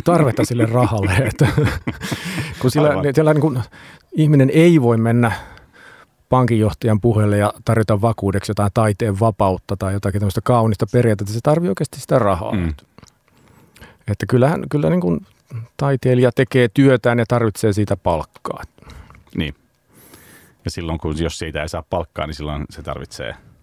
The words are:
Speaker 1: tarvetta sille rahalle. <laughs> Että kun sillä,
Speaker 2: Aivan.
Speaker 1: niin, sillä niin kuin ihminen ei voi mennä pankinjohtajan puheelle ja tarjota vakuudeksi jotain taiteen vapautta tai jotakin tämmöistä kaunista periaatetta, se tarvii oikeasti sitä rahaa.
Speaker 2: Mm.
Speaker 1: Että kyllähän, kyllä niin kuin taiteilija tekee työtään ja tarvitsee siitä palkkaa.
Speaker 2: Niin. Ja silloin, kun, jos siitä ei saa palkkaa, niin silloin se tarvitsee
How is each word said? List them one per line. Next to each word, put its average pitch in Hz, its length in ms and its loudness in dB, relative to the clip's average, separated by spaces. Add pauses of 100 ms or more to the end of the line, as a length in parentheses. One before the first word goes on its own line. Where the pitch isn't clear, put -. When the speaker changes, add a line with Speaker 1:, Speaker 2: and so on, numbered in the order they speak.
Speaker 1:
tarvetta 151 400 2
sille 117 220 0
rahalle. 110 460 0 (100)
<laughs> 120 80 0
Että - 180 2 (1080)
kun 127 120 0
sillä, 151 180 2
Speaker 2:
Aivan. 147 140 0
Speaker 1:
niin, 143 120 -2
sillä 156 200 4
niin 151 60 2
kuin 127 220 0 (500)
ihminen 147 420 4
ei 160 280 6
voi 117 140 4
mennä 117 360 2 (960)
pankinjohtajan 113 720 2
puheelle 107 360 2
ja 104 160 2 (120)
tarjota 110 360 2
vakuudeksi 101 500 -2
jotain 101 240 0
taiteen 107 460 0
vapautta 101 560 0
tai 95 160 -4
jotakin 101 280 -4
tämmöistä 104 240 -2
kaunista 113 480 0
periaatetta, 107 400 0
se 117 100 -6
tarvii 170 260 0
oikeasti 160 320 -6
sitä - 180 -2
rahaa. 101 340 0
Speaker 2:
Mm. 85 220 -2 (1300)
Speaker 1:
Että 104 200 -4
kyllähän, 127 420 2
kyllä 151 200 0
niin 180 100 0
kuin 175 260 -4 (500)
taiteilija 127 560 2
tekee 127 360 2
työtään 127 500 2
ja 117 100 0
tarvitsee 113 440 0
siitä 101 240 0
palkkaa. - 680 -6 (720)
Speaker 2:
Niin. 78 180 -4 (1120)
Ja - 60 -6
silloin, 82 280 -8
kun, 78 200 -6
jos 82 200 -4
siitä 78 240 -8
ei 82 60 -6
saa 82 220 -10
palkkaa, 85 360 -6
niin 78 80 -10
silloin 73 360 -8
se - 120 -20
tarvitsee - 520 -12 (280)